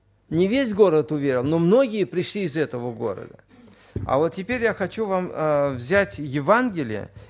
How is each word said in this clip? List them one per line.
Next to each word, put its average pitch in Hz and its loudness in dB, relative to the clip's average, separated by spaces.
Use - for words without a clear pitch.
Не 170 2
весь 240 0
город 175 4
уверовал, 139 0
но 160 2
многие 208 4
пришли 180 -4
из 143 -4
этого 123 -4
города. 113 -8
А 131 2
вот 160 0
теперь 226 -4
я 220 0
хочу 208 -4
вам, 185 -2
а, 143 0
взять 147 0
Евангелие 147 0